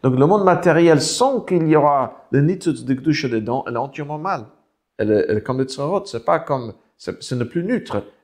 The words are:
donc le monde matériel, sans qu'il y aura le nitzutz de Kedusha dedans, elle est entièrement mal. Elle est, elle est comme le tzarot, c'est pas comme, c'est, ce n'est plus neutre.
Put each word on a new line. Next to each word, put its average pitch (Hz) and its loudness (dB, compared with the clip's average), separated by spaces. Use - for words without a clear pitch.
donc 127 2
le 135 6
monde 202 2
matériel, 170 6
sans 254 0
qu'il 165 0
y 156 4
aura 143 2
le 135 2
nitzutz 156 -2
de 127 -2
Kedusha 139 -2
dedans, 117 -4
elle 120 -8
est 117 -4
entièrement 143 -8
mal. 160 -6
Elle 107 0
est, 101 2
elle 107 0
est 107 -6
comme 131 -4
le 135 0
tzarot, 143 -4
c'est - -10
pas 165 2
comme, 123 -6
c'est, - -10
ce - -6
n'est 120 -2
plus 170 -4
neutre. 196 -4